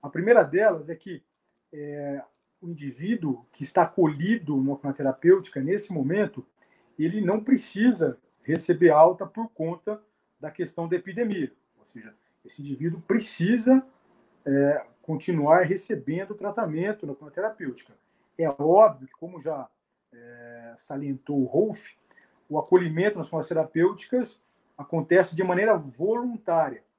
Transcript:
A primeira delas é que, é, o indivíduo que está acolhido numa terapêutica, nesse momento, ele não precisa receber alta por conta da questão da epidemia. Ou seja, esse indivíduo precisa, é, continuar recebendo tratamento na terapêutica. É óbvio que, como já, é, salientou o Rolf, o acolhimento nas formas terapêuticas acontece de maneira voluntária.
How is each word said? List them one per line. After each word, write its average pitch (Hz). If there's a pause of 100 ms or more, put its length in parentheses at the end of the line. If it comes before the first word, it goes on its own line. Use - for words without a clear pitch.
A 143
primeira 202
delas 165
é 165
que, 170 (500)
é, 147 (380)
o 175
indivíduo 147
que -
está 170
acolhido 160
numa 139
terapêutica, 165
nesse 190
momento, 165 (540)
ele 170
não 202
precisa 208 (260)
receber 165
alta 170
por 226
conta 175 (380)
da 151
questão 170
da 180
epidemia. 190 (260)
Ou -
seja, 110 (300)
esse -
indivíduo 143
precisa, 233 (600)
é, 143 (180)
continuar 160
recebendo 185
tratamento 196
na 143
terapêutica. 180 (440)
É 160
óbvio 151
que, -
como 170
já, 143 (440)
é, 120
salientou 139
o 127
Rolf, 208 (600)
o 151
acolhimento 180
nas 170
formas 156
terapêuticas 165 (380)
acontece 170
de 170
maneira 185
voluntária. 170 (140)